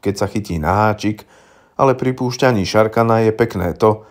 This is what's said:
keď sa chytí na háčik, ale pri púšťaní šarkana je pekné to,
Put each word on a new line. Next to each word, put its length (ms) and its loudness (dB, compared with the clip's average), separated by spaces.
keď 160 -2
sa 80 0
chytí 320 -6
na 240 0
háčik, 400 -2
ale 160 2
pri 160 -2
púšťaní 560 0
šarkana 560 2
je 80 4
pekné 400 -2
to, 380 2